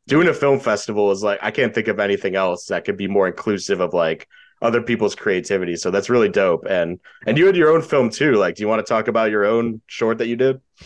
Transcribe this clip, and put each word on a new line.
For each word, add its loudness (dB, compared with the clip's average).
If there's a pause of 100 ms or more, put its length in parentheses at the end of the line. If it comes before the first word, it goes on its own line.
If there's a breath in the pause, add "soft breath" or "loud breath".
doing 4
a 2
film 2
festival 0
is, -2
like, -2
I -4
can't -2
think -2
of -2
anything -2
else -2
that -4
could -4
be -4
more 2
inclusive -2
of, -2
like, -2 (340 soft breath)
other 2
people's -2
creativity. -2
So -4
that's -2
really 4
dope. 0
And, -2 (260 loud breath)
and 0
you 4
had 4
your 4
own 4
film 0
too. 0
Like, 2
do -8
you -2
wanna 0
talk -2
about 0
your 2
own 0
short -2
that -2
you -4
did? 0 (260 loud breath)